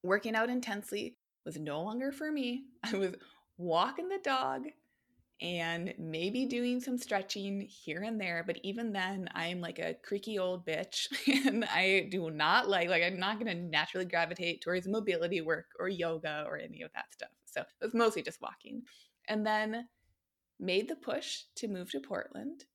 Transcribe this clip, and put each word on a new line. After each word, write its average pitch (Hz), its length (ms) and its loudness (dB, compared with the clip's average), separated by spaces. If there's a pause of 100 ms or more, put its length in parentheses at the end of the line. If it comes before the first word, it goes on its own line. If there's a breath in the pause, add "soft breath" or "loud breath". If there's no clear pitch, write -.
Working 202 320 2
out 226 140 4
intensely 226 680 -4 (280)
was 165 120 -8
no 151 240 -2
longer 240 300 -2
for 302 200 -4
me. 262 320 -2 (120)
<laughs> - 80 -12
I 226 120 0
was 185 200 2 (420 loud breath)
walking 185 500 2
the 392 160 -2
dog 262 400 0 (800)
and 170 560 -2
maybe 180 480 -2
doing 247 360 0
some 254 160 -2
stretching 196 640 -2
here 175 420 -6
and 220 160 -4
there. 170 260 -2
But 180 180 -2
even 220 280 -2
then, 190 440 -2
I'm 175 260 -2
like 170 180 -6
a 165 240 -2
creaky 202 340 -2
old 180 280 0
bitch 160 420 -2 (200)
<laughs> 269 180 6
and 226 200 4
I 190 460 6
do 175 180 0
not 165 380 6
like, 180 220 4
like, 170 140 6
I'm 180 160 2
not 202 200 0
gonna 214 160 0
naturally 175 500 0
gravitate 170 560 0
towards 180 260 0
mobility 185 520 2
work 160 280 0 (120)
or 180 80 0
yoga 165 600 -2
or 151 100 -6
any 147 240 -12
of 160 120 -12
that - 200 -10
stuff. - 160 -10 (160)
So - 160 -6
it - 240 -8
was 226 80 -2
mostly 220 280 4
just - 200 -8
walking. - 400 -10 (480 loud breath)
And 214 160 0
then 214 420 0 (720)
made 190 300 2
the 311 80 -2
push - 460 -4 (120)
to 233 140 -4
move 185 220 -4
to 277 100 -4
Portland - 720 -6